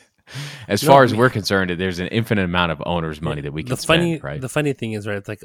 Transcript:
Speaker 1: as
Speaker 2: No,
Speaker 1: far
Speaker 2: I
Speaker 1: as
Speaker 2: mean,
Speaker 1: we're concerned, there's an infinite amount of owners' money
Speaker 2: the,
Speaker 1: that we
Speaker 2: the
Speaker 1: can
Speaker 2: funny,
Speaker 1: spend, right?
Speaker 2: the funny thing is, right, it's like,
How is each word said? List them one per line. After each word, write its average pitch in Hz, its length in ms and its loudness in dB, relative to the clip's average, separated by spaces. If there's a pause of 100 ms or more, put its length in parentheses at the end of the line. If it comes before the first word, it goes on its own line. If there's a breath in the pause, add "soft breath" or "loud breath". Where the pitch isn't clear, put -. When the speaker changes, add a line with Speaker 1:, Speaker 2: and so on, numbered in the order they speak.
(680 loud breath)
Speaker 1:
as 101 140 0
Speaker 2:
No, 151 80 0
Speaker 1:
far 139 120 10
Speaker 2:
I - 20 10
Speaker 1:
as 120 80 4
Speaker 2:
mean, 107 80 -2
Speaker 1:
we're 127 100 6
concerned, 95 420 0
there's 90 280 -4
an 90 80 -4
infinite 107 380 0
amount 87 260 2
of 71 120 -6
owners' 147 380 -4
money 151 200 -4
Speaker 2:
the, 143 80 -8
Speaker 1:
that 139 40 -10
we 151 80 -6
Speaker 2:
the 127 140 -4
Speaker 1:
can - 20 -8
Speaker 2:
funny, 165 360 0
Speaker 1:
spend, 147 100 -8
right? 139 180 -8
Speaker 2:
the 127 80 -8
funny 147 240 -2
thing 113 200 -6
is, 104 120 -8
right, 101 120 -4
it's 101 120 -12
like, 107 160 -10